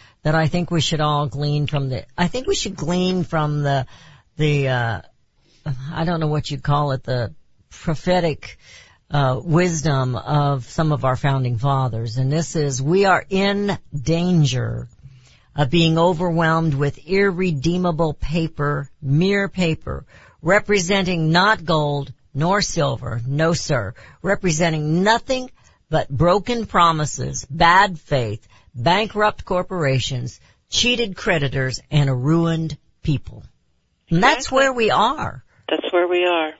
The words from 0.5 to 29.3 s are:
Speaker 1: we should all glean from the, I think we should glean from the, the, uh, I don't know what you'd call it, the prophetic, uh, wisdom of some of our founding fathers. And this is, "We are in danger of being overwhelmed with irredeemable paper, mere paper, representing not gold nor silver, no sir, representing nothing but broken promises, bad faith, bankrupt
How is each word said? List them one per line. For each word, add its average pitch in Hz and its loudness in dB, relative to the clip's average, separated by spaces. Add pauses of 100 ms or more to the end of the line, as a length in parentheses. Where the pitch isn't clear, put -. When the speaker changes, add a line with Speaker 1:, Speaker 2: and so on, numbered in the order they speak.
Speaker 1:
we 170 0
should 147 0
all 147 0
glean 147 -2
from 139 -2
the, - -6 (100)
I 175 0
think 254 -4
we 392 2
should 190 -6
glean 180 0
from 151 -2
the, 139 0 (500)
the, 147 2
uh, 120 0 (920)
I 160 -4
don't 170 -2
know 156 0
what 151 -2
you'd 135 -8
call 147 2
it, 131 -4
the 123 -4 (360)
prophetic, 170 -2 (540)
uh, 131 0
wisdom 151 2
of 143 0
some 156 0
of 131 -2
our 131 2
founding 131 0
fathers. 120 -2
And 131 0
this 127 -2
is, 139 -2
"We 180 2
are 185 4
in 202 0 (160)
danger 131 0 (680)
of 147 0
being 165 4
overwhelmed 165 2
with 143 -2
irredeemable 175 0
paper, 147 -4 (140)
mere 185 2
paper, 160 -4 (340)
representing 185 2
not 190 2
gold 147 -2 (200)
nor 175 0
silver, 120 -2
no 156 0
sir, 117 -2 (280)
representing 165 0
nothing 233 0 (400)
but 156 0
broken 185 0
promises, 151 0
bad 175 4
faith, 117 -4 (280)
bankrupt 202 0